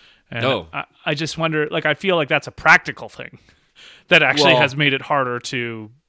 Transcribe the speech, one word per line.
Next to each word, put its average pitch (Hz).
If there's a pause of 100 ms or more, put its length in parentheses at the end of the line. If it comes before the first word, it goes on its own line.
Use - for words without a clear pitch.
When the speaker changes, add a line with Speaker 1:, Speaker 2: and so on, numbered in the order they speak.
(300)
Speaker 1:
And 117
Speaker 2:
No. 110
Speaker 1:
I, 143 (200)
I 156
just 147
wonder, 156
like, 165
I 151
feel 185
like 151
that's 151
a 135
practical 156
thing - (340)
<laughs> -
that 165
actually 139
Speaker 2:
Well 123
Speaker 1:
has 135
made 143
it 131
harder 127
to 117 (180)